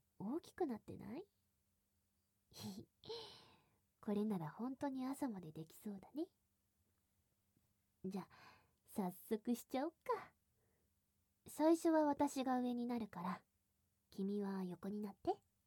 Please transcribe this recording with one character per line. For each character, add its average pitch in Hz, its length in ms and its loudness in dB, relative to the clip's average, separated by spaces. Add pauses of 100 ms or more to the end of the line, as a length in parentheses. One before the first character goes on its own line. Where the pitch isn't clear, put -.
(200)
大 233 200 0
き - 140 -10
く 359 120 2
な 240 120 0
っ - 20 -18
て - 180 -12
な 190 160 -10
い？ 330 100 -8 (1300)
<laughs> 202 340 -10 (1120)
こ 208 120 0
れ 202 100 4
な 214 140 2
ら 156 120 -4
本 247 260 -4
当 285 140 -2
に 262 160 -2
朝 277 220 -2
ま 208 120 -4
で 160 120 -8
で 156 140 -8
き - 120 -18
そ 208 140 -6
う 196 80 -8
だ - 160 -16
ね。 320 120 0 (1800)
じ 190 120 -4
ゃ 180 40 -2
あ、 - 60 -12 (680)
早 180 160 2 (180)
速 226 240 2
し - 120 -2
ち - 120 0
ゃ 269 80 2
お 339 40 -2
っ - 20 -4
か。 - 400 -2 (1160)
最 320 280 6
初 330 140 4
は 311 160 8
私 285 380 2
が 254 160 2
上 247 140 2
に 240 120 0
な 240 120 0
る 220 100 -2
か 180 140 -10
ら、 185 200 -2 (720)
君 202 300 0
は 196 220 0
横 180 240 -4
に 208 140 -2
な 202 100 -4
っ - 40 -18
て。 - 220 0 (300)